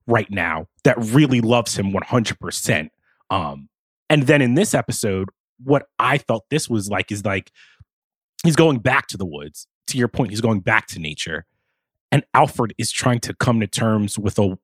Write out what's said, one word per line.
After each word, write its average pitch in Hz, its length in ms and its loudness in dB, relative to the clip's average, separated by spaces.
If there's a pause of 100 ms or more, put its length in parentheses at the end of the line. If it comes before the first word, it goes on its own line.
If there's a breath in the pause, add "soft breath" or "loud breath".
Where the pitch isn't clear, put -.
right 113 200 2
now 85 380 -4 (160)
that 120 160 4
really 127 420 2
loves 117 380 0
him 98 140 -2
one 95 100 -2
hundred - 380 -2
percent. - 500 -4 (400)
Um, 73 380 -4 (420)
and 151 140 4
then 143 180 6
in 123 120 4
this 190 200 2
episode, 98 540 -2 (340)
what 139 240 0 (140)
I 147 180 2
felt 113 320 -4
this 151 180 -2
was 104 220 -2
like 98 220 -4
is, 101 120 -6
like, 98 280 -4 (880 soft breath)
he's 160 140 4
going 156 220 4
back 123 280 0
to - 100 -14
the 95 100 -6
woods. 73 420 -14 (180)
To 135 120 -6
your 120 100 0
point, 117 220 -2
he's 104 100 -6
going 110 200 0
back 110 280 0
to - 100 -12
nature. 78 480 -8 (640)
And 139 140 2 (100)
Alfred 127 440 4
is 113 120 -4
trying 123 300 0
to - 140 -8
come 117 260 2
to 101 80 -2
terms 107 500 0
with 101 220 -2
a, 95 240 2